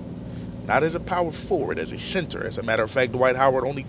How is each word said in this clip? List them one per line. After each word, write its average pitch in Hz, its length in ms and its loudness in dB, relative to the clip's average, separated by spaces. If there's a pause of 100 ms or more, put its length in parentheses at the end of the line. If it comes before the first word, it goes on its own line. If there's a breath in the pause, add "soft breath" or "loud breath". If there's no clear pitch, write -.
(680 loud breath)
not 120 160 4
as 160 120 0
a 170 60 -4
power 175 320 0
forward, 110 460 -2
as 80 140 -4
a - 60 -8
center. - 480 -2
As 110 120 -6
a 101 40 -4
matter 113 200 2
of 110 80 0
fact, 127 220 2
Dwight 127 240 4
Howard 131 280 4
only 135 240 -4